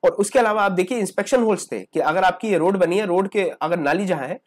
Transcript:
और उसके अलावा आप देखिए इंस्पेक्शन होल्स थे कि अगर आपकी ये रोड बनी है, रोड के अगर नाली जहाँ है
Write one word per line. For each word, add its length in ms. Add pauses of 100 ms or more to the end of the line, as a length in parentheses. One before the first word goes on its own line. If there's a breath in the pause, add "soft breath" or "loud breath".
और 80
उसके 280
अलावा 240
आप 80
देखिए 260
इंस्पेक्शन 460
होल्स 280
थे 80
कि 200
अगर 240
आपकी 260
ये 80
रोड 200
बनी 200
है, 80
रोड 220
के 240 (100)
अगर 180
नाली 260
जहाँ 220
है 200